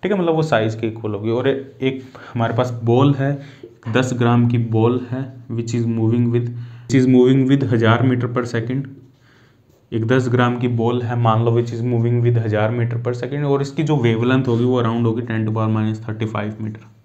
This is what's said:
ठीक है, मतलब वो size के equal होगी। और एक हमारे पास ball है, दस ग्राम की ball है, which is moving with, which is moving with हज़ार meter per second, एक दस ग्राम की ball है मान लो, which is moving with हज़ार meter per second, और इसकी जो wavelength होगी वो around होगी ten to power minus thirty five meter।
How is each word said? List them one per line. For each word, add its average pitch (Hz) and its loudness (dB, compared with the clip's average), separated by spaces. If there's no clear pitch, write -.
ठीक 190 0
है, 202 2
मतलब 170 2
वो 160 0
size 110 0
के 113 -4
equal 107 -6
होगी। 104 -4
और 127 0
एक 135 -4
हमारे 117 0
पास 120 0
ball 131 4
है, 139 -2
दस 123 0
ग्राम 120 4
की 120 0
ball 117 2
है, 131 -6
which 117 -6
is 117 0
moving 113 2
with, 120 0
which - -2
is 127 4
moving 127 6
with 139 4
हज़ार 117 4
meter 120 0
per 123 -2
second, 120 -4
एक 113 -2
दस 123 2
ग्राम 120 2
की 123 -2
ball 123 0
है 120 -4
मान 113 4
लो, 117 2
which 120 0
is 117 -6
moving 120 2
with 120 2
हज़ार 107 0
meter 120 -4
per 123 -2
second, 139 -6
और 139 0
इसकी 139 -4
जो 151 0
wavelength 120 2
होगी 117 2
वो 123 2
around 117 0
होगी 113 0
ten 113 -2
to 110 -2
power 110 0
minus 107 -2
thirty 110 -6
five 107 -6
meter। 107 -12